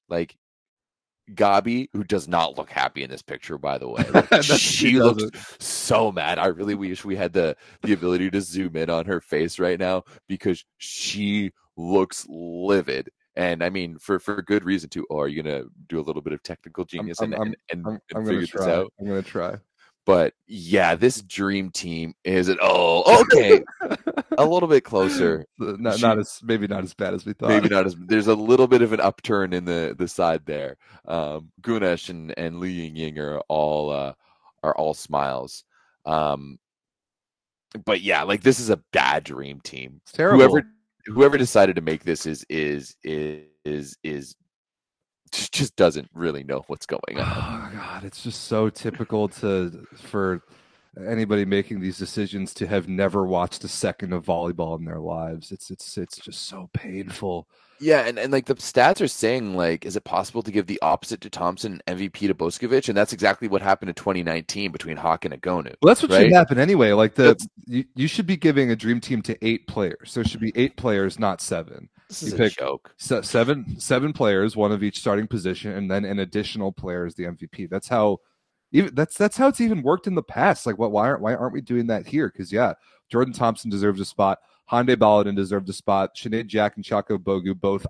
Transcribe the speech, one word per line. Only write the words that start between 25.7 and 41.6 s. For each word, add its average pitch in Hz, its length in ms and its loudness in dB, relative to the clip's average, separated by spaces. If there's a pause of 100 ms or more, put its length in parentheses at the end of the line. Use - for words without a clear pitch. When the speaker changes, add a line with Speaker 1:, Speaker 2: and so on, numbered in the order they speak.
Speaker 2:
not, 110 200 -2
Speaker 1:
She 117 40 0
Speaker 2:
not 113 160 4
as, - 240 -8
maybe 113 240 -2
not 98 160 -6
as 90 120 -12
bad 95 200 -4
as 95 100 -8
we 107 100 -8
thought. 117 160 -6
Speaker 1:
Maybe 104 180 2
not 95 180 2
as, 92 120 -2
there's 101 280 0
a 110 80 6
little 120 320 6
bit 123 160 6
of 113 100 4
an 110 80 0
upturn 98 520 0
in 90 120 -4
the, 85 320 -2
the 87 120 -4
side 82 380 0
there. 69 300 -8 (300)
Um, 78 540 -6
Gunesh 101 480 -2
and, 82 280 -12
and 85 220 -8
Li 87 320 -8
Yingying 78 280 -8
are 73 300 -6
all, 76 420 0
uh, 69 240 -6 (480)
are 78 140 0
all 78 180 -2
smiles. 69 720 -6 (420)
Um, 71 520 -2 (1300)
but 101 160 0
yeah, 87 220 0
like, 98 200 -2
this 127 160 6
is 117 120 -4
a 92 120 2 (100)
bad 71 320 2
dream 69 360 -14
team. 65 420 -16
Speaker 2:
It's - 100 -20
terrible. 160 260 6
Speaker 1:
Whoever, 131 280 8 (400)
whoever 139 320 6
decided 98 380 4